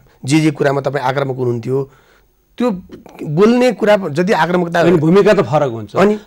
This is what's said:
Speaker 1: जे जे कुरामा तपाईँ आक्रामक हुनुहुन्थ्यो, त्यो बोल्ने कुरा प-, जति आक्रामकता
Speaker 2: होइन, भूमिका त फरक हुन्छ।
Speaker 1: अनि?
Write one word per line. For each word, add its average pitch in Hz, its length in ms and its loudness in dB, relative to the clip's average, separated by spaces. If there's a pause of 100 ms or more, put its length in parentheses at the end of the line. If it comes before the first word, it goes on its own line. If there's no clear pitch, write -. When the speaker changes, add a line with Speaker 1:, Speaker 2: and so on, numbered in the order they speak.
(260)
Speaker 1:
जे 147 140 2
जे 156 120 2
कुरामा 139 300 -2
तपाईँ 135 220 -4
आक्रामक 135 320 -4
हुनुहुन्थ्यो, 127 540 -4 (680)
त्यो 240 140 -2 (520)
बोल्ने 226 480 2
कुरा 208 260 2
प-, 190 120 -6
जति 180 240 -2
आक्रामकता 170 480 0
Speaker 2:
होइन, 170 160 4
भूमिका 185 360 4
त - 80 2
फरक 139 300 0
हुन्छ। 110 240 -12
Speaker 1:
अनि? 208 320 2